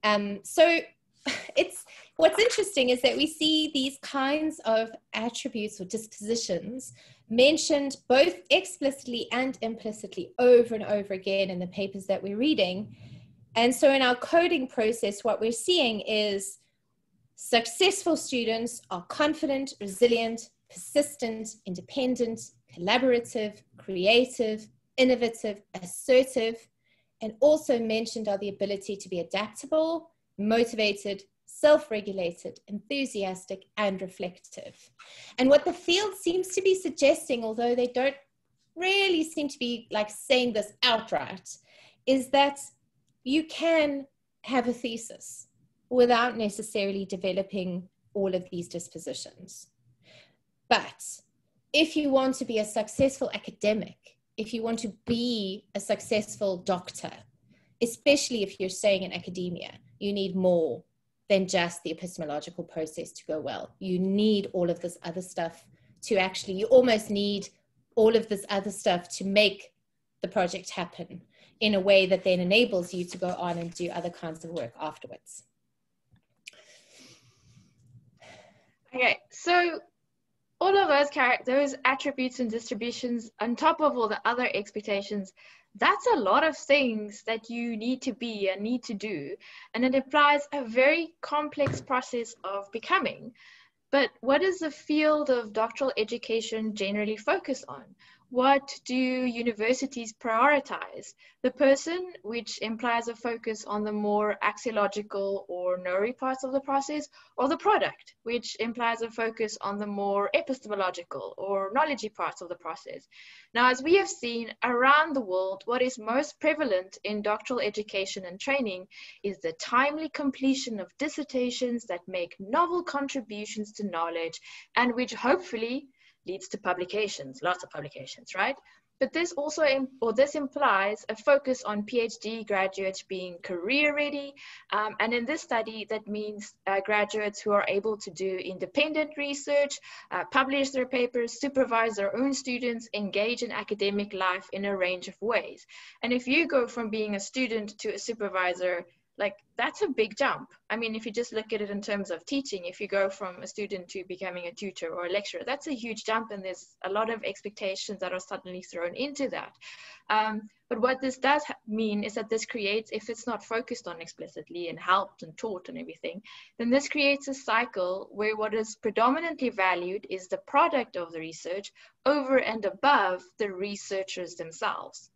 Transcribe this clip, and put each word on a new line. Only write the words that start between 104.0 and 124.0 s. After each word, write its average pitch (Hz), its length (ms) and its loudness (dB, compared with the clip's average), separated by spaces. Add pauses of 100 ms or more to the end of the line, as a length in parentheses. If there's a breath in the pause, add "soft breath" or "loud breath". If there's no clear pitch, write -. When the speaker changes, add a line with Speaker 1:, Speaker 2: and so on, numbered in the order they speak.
Speaker 2:
axiological 208 1040 -4
or 180 280 -2
knowry 185 380 -2
parts 262 280 -4
of 262 100 -6
the 269 100 0
process, 285 440 -2 (300 soft breath)
or 269 140 0
the 330 80 0
product, 359 640 0
which 233 360 -6
implies 233 440 -2
a 226 80 -8
focus 220 500 -4
on 202 180 -6
the 208 80 -6
more 202 460 -2
epistemological 185 1040 -4
or 196 380 -4
knowledgey 269 340 0
parts - 320 -6
of 175 80 -14
the 170 60 -8
process? - 520 -14 (460 loud breath)
Now, 240 160 4
as 254 140 0
we 320 140 6
have 381 120 4
seen 233 460 -6 (100)
around 269 500 4
the 269 60 0
world, 190 460 -2
what 247 160 2
is 254 160 -2
most 240 420 -2
prevalent 254 640 0
in 208 160 -4
doctoral 214 400 -2
education 208 640 -4
and 180 160 -14
training 214 460 -2 (360 loud breath)
is 196 180 -4
the 160 200 -4
timely 294 480 0
completion 262 720 -2
of 180 180 -10
dissertations 247 840 -2
that 180 240 -6
make 180 320 -6
novel 339 420 0
contributions 214 920 -6
to 208 140 -8
knowledge 165 540 -4 (340 loud breath)